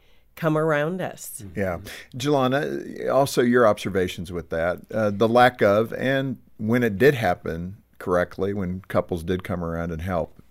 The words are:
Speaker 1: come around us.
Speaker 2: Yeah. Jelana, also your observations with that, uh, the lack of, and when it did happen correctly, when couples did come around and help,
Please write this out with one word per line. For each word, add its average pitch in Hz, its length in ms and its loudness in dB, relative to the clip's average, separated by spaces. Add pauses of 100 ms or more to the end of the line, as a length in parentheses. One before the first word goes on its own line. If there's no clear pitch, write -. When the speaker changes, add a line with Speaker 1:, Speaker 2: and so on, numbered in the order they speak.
(360)
Speaker 1:
come 156 220 0
around 156 440 -2
us. - 420 -12 (120)
Speaker 2:
Yeah. 92 240 -2 (360)
Jelana, 135 960 0
also 135 300 2
your 120 260 6
observations 92 640 0
with 87 200 -8
that, 85 280 -2 (120)
uh, 110 180 0
the 104 180 2
lack 123 340 4
of, 110 320 4
and 135 440 -2 (200)
when 113 260 0
it 104 140 0
did 135 180 6
happen 90 640 -4 (200)
correctly, 90 560 0
when 92 340 -4
couples 92 380 -2
did 92 180 -2
come 90 180 -6
around 85 300 -4
and 80 100 -8
help, 87 340 -4 (160)